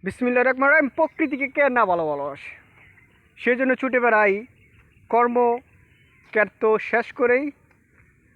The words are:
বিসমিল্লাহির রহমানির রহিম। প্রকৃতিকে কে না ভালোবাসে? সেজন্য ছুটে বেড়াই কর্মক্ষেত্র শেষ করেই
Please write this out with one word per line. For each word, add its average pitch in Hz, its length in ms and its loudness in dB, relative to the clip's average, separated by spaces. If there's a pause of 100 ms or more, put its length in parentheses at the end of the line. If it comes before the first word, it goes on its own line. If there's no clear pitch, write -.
বিসমিল্লাহির 247 460 0
রহমানির 262 240 2
রহিম। 294 160 2
প্রকৃতিকে 302 580 -4
কে 277 220 0
না 247 160 2
ভালোবাসে? 147 640 -4 (880)
সেজন্য 254 380 0
ছুটে 254 240 -2
বেড়াই 214 460 2 (640)
কর্মক্ষেত্র 233 1700 -2
শেষ - 340 -4
করেই 254 380 0 (840)